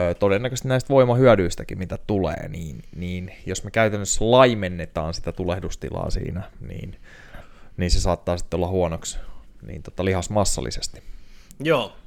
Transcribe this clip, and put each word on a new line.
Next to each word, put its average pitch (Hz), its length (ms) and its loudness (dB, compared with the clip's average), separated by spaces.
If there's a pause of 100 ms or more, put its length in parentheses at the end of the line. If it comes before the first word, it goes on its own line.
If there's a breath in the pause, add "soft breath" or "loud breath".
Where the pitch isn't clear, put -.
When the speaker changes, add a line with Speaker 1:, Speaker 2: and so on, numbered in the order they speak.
(100)
Speaker 1:
ö, 87 40 0
todennäköisesti 120 540 0
näistä 131 200 0
voimahyödyistäkin, 120 880 4
mitä 92 280 -6
tulee, 87 420 -2
niin, 80 340 -10 (140)
niin 90 360 -6 (140)
jos 90 180 -6
me 104 60 -10
käytännössä 107 600 2
laimennetaan 90 840 4
sitä - 180 -6
tulehdustilaa 87 760 -4
siinä, - 320 -4 (180)
niin, - 400 -12 (760 loud breath)
niin 90 140 0
se - 100 4
saattaa 87 360 0
sitten 85 220 -4
olla 87 100 0
huonoksi, 87 500 -2 (440 loud breath)
niin - 200 -12
tota, - 220 -6
lihasmassallisesti. 95 1000 0 (580 soft breath)
Speaker 2:
Joo, 135 360 0 (100)